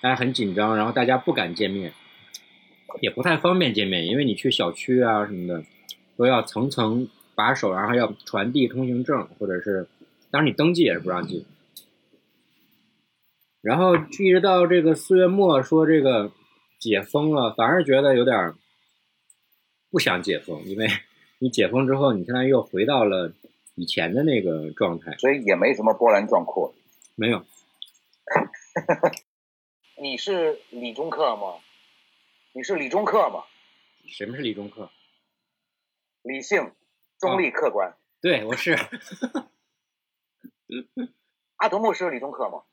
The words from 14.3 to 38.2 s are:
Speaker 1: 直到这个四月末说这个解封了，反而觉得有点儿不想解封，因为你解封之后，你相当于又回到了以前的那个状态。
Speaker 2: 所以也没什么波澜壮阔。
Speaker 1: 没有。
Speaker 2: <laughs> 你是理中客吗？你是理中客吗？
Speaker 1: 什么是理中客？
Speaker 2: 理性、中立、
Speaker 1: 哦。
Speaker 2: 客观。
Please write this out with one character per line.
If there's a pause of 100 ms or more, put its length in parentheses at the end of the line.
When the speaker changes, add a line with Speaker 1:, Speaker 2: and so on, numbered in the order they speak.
Speaker 1:
直
到
这
个
四
月
末
说
这
个 (480)
解
封
了，
反
而
觉
得
有
点
儿 (1400)
不
想
解
封，
因
为 (540)
你
解
封
之
后，
你
相
当
于
又
回
到
了 (400)
以
前
的
那
个
状
态。
Speaker 2:
所
以
也
没
什
么
波
澜
壮
阔。 (440)
Speaker 1:
没
有。 (1500)
Speaker 2:
<laughs>
你
是 (100)
理
中
客
吗？ (960)
你
是
理
中
客
吗？ (640)
Speaker 1:
什
么
是
理
中
客？ (1300)
Speaker 2:
理
性、 (480)
中
立、
Speaker 1:
哦。
Speaker 2:
客
观。 (260)